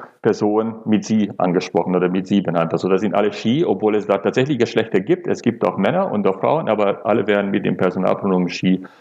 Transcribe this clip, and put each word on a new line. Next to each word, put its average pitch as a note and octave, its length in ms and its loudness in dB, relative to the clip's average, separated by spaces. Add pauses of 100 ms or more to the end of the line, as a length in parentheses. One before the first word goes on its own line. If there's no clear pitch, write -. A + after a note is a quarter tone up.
(220)
Personen A2 540 0 (100)
mit G#2+ 200 2
sie G#2+ 340 0
angesprochen F2+ 560 0
oder F2+ 140 2
mit F#2+ 180 -4
sie G2+ 140 2
benannt. E2+ 300 -2
Also E2+ 160 -2
da F#2 120 2
sind G2 160 -2
alle G#2 180 2
she, C3 320 0
obwohl G#2 300 0
es G2 100 -2
da G2 140 2
tatsächlich B2+ 400 0
Geschlechter A2 400 0
gibt. - 280 -2
Es G2 140 -2
gibt - 260 0
auch F#2 100 -2
Männer D3+ 340 0
und G2+ 160 0
auch - 120 0
Frauen, C3+ 300 0
aber G#2 340 0
alle G#2+ 220 2
werden G2+ 240 0
mit G2 160 -2
dem G2+ 120 -2
Personalpronomen F#2 720 0
she, F#2 340 0 (180)